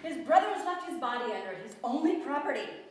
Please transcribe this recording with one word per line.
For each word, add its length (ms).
His 220
brothers 400
left 240
his 100
body 320
under 200
it, 120
his 200
only 340
property. 500